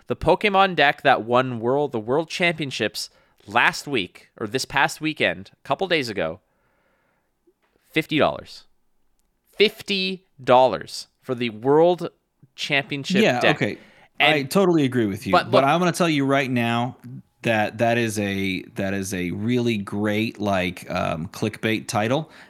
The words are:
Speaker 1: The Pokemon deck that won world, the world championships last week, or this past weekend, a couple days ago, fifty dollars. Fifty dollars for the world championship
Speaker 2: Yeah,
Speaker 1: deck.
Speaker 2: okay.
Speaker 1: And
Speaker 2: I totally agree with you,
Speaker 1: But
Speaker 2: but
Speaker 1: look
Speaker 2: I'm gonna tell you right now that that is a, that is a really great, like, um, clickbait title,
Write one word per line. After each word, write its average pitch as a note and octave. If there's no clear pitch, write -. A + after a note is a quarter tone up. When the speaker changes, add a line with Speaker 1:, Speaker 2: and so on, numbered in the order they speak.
Speaker 1:
The A#2+
Pokemon F#3+
deck D3
that A#2+
won B2
world, C3+
the A2+
world C3+
championships D#3+
last C3
week, A2+
or A2+
this A2+
past D3
weekend, G#2
a -
couple D#3+
days D#3
ago, F#2
fifty D#3
dollars. -
Fifty F#3+
dollars B2
for C3
the A#2+
world D3
championship C#3+
Speaker 2:
Yeah, B2+
Speaker 1:
deck. A2
Speaker 2:
okay. G#2+
Speaker 1:
And D3+
Speaker 2:
I D3
totally E3+
agree A#2
with G2
you, F#2
Speaker 1:
But E3
Speaker 2:
but E3+
Speaker 1:
look -
Speaker 2:
I'm D#3+
gonna F3+
tell F3
you C#3+
right C#3
now A#2+
that A2
that A#2+
is A2+
a, G2
that G2
is G2
a F2+
really A#2
great, G#2
like, F#2+
um, F2+
clickbait A2
title, A#2